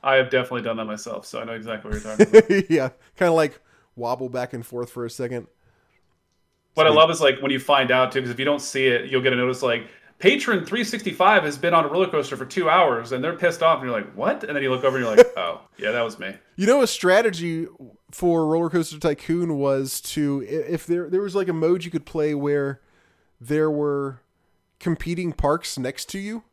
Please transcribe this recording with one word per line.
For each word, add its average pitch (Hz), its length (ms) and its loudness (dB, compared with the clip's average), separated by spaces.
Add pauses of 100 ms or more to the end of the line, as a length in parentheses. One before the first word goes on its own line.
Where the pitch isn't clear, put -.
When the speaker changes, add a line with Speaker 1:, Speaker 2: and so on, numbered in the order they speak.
Speaker 1:
I 135 120 4
have 131 160 4
definitely 123 320 -2
done 113 140 -4
that 110 80 -6
myself, 107 400 -10
so 117 140 -12
I 113 40 -10
know 113 100 -10
exactly 110 360 -10
what - 40 -4
you're 107 80 -6 (100)
talking 208 180 6
about. 220 200 10
Speaker 2:
<laughs> 196 200 2
Yeah, 139 200 2 (260)
kinda, 175 180 2
like, 156 260 2 (360)
wobble 123 340 -4
back 123 240 -6
and 117 120 -10
forth 120 240 -8
for 120 160 -8
a 113 40 -8
second. 120 380 -8 (1300)
Speaker 1:
What 156 100 4
I 151 60 6
Speaker 2:
Sweet. - 0 -
Speaker 1:
love 156 180 8
is, 170 120 -4
like, 135 200 4
when - 100 -2
you 131 80 0
find 135 300 2
out, 127 220 2
too, 135 100 -2
'cause 120 80 -6
if 120 80 -8
you 135 80 -4
don't 143 160 0
see 135 260 -4
it, 120 220 0
you'll 131 140 0
get 131 100 2
a - 20 0
notice, 127 280 -2
like, 120 240 -2 (320)
patron 214 460 2
three 233 180 -2
sixty-five 196 600 2
has 147 140 -4
been 170 160 0
on 160 120 4
a - 20 -4
roller 175 200 0
coaster 147 300 -2
for 131 80 -8
two 165 240 -2
hours, 131 420 4
and 131 120 -4
they're 170 120 -4
pissed 170 280 0
off, 160 160 4
and 131 100 -6
you're 117 80 -2
like, 104 180 -8
"What?" 196 280 -2
And 147 120 -8
then 143 80 -2
you 131 60 0
look 127 140 -2
over, 131 140 2
and 123 80 -2
you're 110 100 0
like, 240 160 4
Speaker 2:
<laughs> - 60 -12
Speaker 1:
"Oh, 85 240 -8 (160)
yeah, 107 140 -6
that 120 100 -2
was 107 180 -8
me." 95 140 -12 (220)
Speaker 2:
You 185 120 -4
know, 269 140 4
a 240 60 2
strategy 175 800 0 (440)
for 165 360 0
Roller 165 220 0
Coaster 160 300 -4
Tycoon 165 580 -2
was 139 440 -2
to, 143 420 -4
i-, 147 300 -6
if 160 140 -6
there, 170 220 -2
there 185 120 0
was, 190 140 -6
like, 185 140 0
a 170 40 -2
mode 165 300 0
you 170 80 -10
could - 140 -6
play 151 280 -2
where 143 480 -2 (580)
there 151 300 0
were 143 520 -2 (580)
competing 170 540 -4
parks - 440 -2
next 131 340 -6
to 196 80 -8
you. 214 340 -10